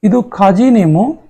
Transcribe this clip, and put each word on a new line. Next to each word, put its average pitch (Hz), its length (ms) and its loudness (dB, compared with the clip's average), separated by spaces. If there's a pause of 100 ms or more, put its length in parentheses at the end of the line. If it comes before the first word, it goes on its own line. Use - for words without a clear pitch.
ಇದು 220 200 0
ಖಾಜಿ 196 460 0
ನೇಮು 208 480 0 (120)